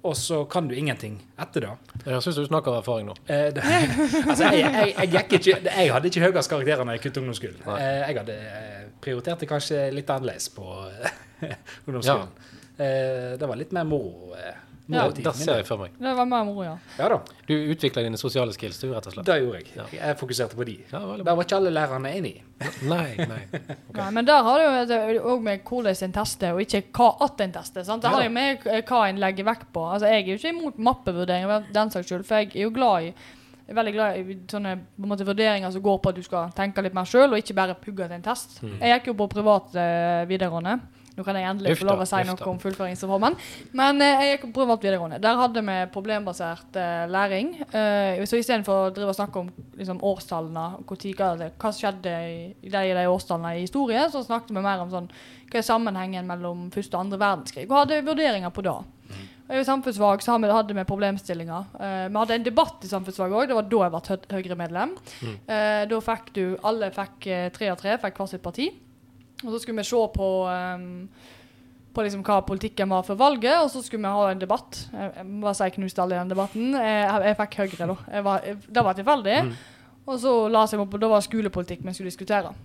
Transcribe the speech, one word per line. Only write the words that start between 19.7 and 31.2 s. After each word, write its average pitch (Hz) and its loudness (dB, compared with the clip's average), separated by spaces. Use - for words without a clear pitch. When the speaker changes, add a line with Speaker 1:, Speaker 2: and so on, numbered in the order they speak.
Speaker 2:
Ja. 113 -10
Speaker 1:
Jeg 143 -4
fokuserte 123 -4
på 117 -4
de. 104 -10
Speaker 2:
Ja, 151 -8
veldig 202 -8
bra. 165 4
Speaker 1:
Det - 6
var 175 0
ikke 196 2
alle 190 4
lærerne 139 -2
enig 170 -6
i. - -20
Speaker 2:
Nei, 156 -2
nei. 113 -4
Speaker 3:
<laughs> - -10
Speaker 2:
Ok. - -10
Speaker 3:
Nei, 196 -4
men 226 0
der 285 8
har 240 6
det 320 6
jo 262 4
det, 220 2
også 247 2
med 202 -2
hvordan 220 0
en 185 -4
tester, 202 -2
og 180 0
ikke 208 0
hva 240 8
at 277 -4
en 190 0
tester, 175 -10
sant? 214 -4
Det 233 4
Speaker 2:
Ja. - 4
Speaker 3:
har 262 4
jo 226 2
med, 262 0
eh, 220 2
hva 240 4
en 190 -2
legger 190 0
vekt 226 -2
på. 170 -2
Altså, 208 2
jeg 214 6
er 185 -4
jo 196 0
ikke 320 -2
imot 320 -6
mappevurdering 185 0